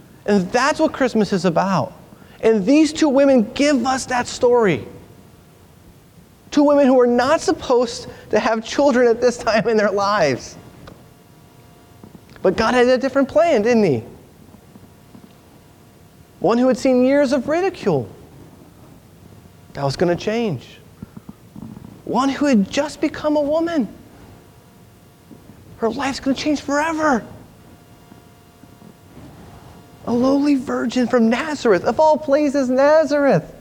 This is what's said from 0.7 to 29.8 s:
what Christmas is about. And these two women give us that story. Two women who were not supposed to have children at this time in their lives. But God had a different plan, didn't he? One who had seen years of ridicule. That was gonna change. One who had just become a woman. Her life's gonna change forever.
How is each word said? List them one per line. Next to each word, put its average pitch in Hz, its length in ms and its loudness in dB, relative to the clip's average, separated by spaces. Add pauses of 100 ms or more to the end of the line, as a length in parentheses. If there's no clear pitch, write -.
what 311 140 0
Christmas 226 400 -2
is 180 140 -2
about. 170 480 -2 (480)
And 220 240 2
these 302 260 4
two 311 160 0
women 262 460 4
give 277 320 0
us 262 200 -2
that 247 200 -4
story. 226 600 0 (1600)
Two 294 140 2
women 285 220 4
who 254 80 4
were 247 120 4
not 247 340 0
supposed 254 680 -2 (220)
to 214 100 0
have 226 240 -2
children 247 460 2
at 226 140 0
this 240 160 0
time 220 280 -2
in 226 120 0
their 208 120 2
lives. 196 680 -2 (1800)
But 190 140 0
God 233 180 0
had 247 140 4
a 254 100 4
different 269 300 0
plan, 294 340 2
didn't 220 220 2
he? 127 180 0 (2500)
One 214 180 0
who 247 80 2
had 254 100 2
seen 254 280 2
years 269 280 2
of 254 160 -4
ridicule. 294 600 -2 (1700)
That - 100 -6
was 139 100 -2
gonna 175 220 0
change. 208 640 -6 (1200)
One 262 240 -2
who 269 180 -4
had 208 220 2
just 285 320 -6
become 302 360 -4
a 302 40 0
woman. 311 460 -2 (1900)
Her 226 120 -4
life's 262 300 -6
gonna 269 160 -2
change 294 260 -4
forever. 302 640 -2 (2750)